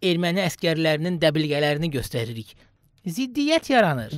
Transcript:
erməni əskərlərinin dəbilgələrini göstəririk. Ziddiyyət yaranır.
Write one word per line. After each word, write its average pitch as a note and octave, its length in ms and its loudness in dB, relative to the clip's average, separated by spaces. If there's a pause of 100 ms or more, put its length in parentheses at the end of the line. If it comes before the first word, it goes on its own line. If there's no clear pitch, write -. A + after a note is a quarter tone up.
erməni F3 400 2
əskərlərinin D#3+ 760 0
dəbilgələrini D3 760 2
göstəririk. A2+ 560 -6 (560)
Ziddiyyət C#4 640 -2
yaranır. D3+ 460 2